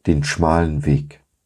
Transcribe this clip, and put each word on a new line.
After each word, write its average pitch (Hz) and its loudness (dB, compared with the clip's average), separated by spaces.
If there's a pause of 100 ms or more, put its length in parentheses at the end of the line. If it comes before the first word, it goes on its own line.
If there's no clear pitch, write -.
Den 76 2
schmalen 80 0
Weg, - -2 (260)